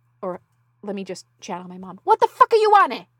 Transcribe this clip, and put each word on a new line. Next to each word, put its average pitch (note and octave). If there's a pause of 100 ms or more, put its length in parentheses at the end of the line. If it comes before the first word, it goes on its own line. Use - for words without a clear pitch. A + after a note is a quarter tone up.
(220)
Or F3+ (420)
let G3+
me G3
just F#3 (140)
channel F3+
my F3+
mom. F#3
"What A4
the A#4
fuck -
are A4+
you G#4+
wanting?" D#4 (120)